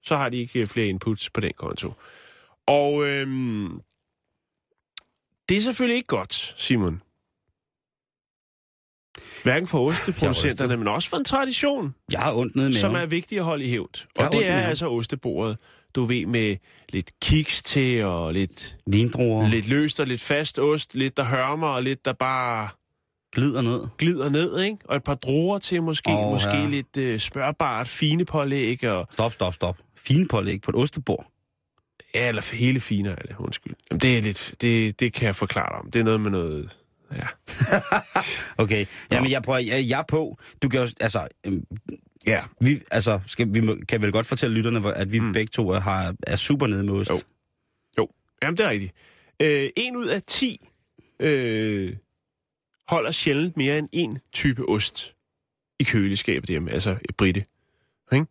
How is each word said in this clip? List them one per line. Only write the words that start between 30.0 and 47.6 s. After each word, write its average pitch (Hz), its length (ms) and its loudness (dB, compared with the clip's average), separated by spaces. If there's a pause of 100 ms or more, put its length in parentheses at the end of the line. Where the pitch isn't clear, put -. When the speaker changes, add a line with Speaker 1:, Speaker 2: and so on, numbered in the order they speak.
Speaker 2:
pålæg 98 340 0
på - 80 -2
et - 60 -2
ostebord? 135 500 -2 (880)
Speaker 1:
Ja, 120 140 2
eller 107 140 -2
f-, - 140 -10
hele 123 240 2
finer 101 300 -2
er - 120 -8
det, - 160 -14
undskyld. - 360 -8 (160)
Jamen, 117 100 -2
det 123 180 4
er 107 40 2
lidt, - 380 -4
det, 113 400 2
det 120 120 0
kan 120 140 0
jeg 95 100 0
forklare 98 360 -2
dig - 60 -8
om. - 120 -12
Det 117 100 2
er 113 40 4
noget 110 160 4
med 104 100 0
noget, 80 480 -4 (340)
ja. - 140 -8 (680)
Speaker 2:
<laughs> - 680 -2
Okay. 104 240 0 (240)
Jamen, 127 140 4
Speaker 1:
Nå. 131 60 2
Speaker 2:
jeg 131 120 0
prøver, 131 160 0
jeg, 127 300 0
jeg 135 100 2
er - 100 -2
på. 156 300 0 (240)
Du 139 60 2
kan 127 120 2
jo, 120 80 0 (120)
altså, 104 280 0 (180)
øhm, 95 180 -2 (640)
Speaker 1:
Ja. 107 180 2 (160)
Speaker 2:
vi, 123 100 6 (200)
altså, 104 360 2
skal, 110 280 0
vi 113 60 4
må, 110 160 2 (120)
kan 110 140 0
vel 104 100 2
godt 110 140 2
fortælle 117 300 0
lytterne, 117 240 2
hvor, 107 100 0
at 98 220 -2
vi 120 60 4
Speaker 1:
Mm. 104 140 2
Speaker 2:
begge 107 180 0
to 107 200 0
er, 95 100 2
har, 95 420 -2
er - 140 -2
super 139 300 0
nede 101 180 0
med 101 80 0
ost. - 180 0
Speaker 1:
Jo. 90 100 0 (800)